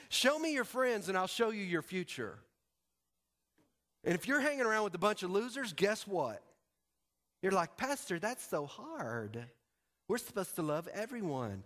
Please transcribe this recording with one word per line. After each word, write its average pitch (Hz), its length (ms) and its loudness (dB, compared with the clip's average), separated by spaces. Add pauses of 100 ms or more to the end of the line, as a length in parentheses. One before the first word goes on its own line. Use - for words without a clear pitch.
"Show 285 280 4
me 320 160 2
your 262 100 2
friends 226 460 0
and 190 80 2
I'll 185 100 2
show 226 220 2
you 214 140 -2
your 170 180 0
future." 139 580 -6 (1600)
And - 100 4
if 180 140 -2
you're 285 140 4
hanging 277 240 2
around 214 180 4
with 190 120 0
a 175 40 -4
bunch 208 240 2
of 180 80 -2
losers, 226 420 0
guess 202 340 2
what? 139 360 -2 (1000)
You're 190 100 2
like, 175 240 2
"Pastor, 254 440 -2
that's 220 280 -4
so 151 180 -2
hard. 120 840 -6 (580)
We're 233 120 2
supposed - 360 -6
to 180 60 -2
love 156 280 0
everyone." 151 760 -4